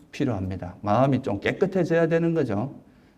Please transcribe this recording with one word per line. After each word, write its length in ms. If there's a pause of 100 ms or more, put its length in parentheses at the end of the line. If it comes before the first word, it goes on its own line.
(120)
필요합니다. 680
마음이 420
좀 180
깨끗해져야 640
되는 260
거죠. 400 (460)